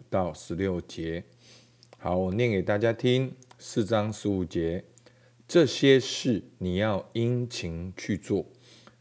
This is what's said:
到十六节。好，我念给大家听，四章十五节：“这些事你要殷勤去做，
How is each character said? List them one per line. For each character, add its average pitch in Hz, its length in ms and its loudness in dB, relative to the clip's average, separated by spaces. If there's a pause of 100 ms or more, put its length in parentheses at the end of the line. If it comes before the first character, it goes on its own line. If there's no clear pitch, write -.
到 90 240 0
十 - 220 -10
六 90 260 -2
节。 82 420 -8 (760)
好， 87 180 -2
我 92 160 0
念 120 180 2
给 92 120 2
大 104 160 0
家 113 120 2
听， 127 400 2 (280)
四 - 260 -2
章 107 260 2
十 104 180 -4
五 98 140 2
节 85 400 -2 (640)
：“这 170 200 6
些 135 340 6
事 120 420 -2 (140)
你 90 200 -2
要 101 360 0
殷 120 380 0
勤 87 480 -8
去 107 180 -4
做， 92 300 -2 (540)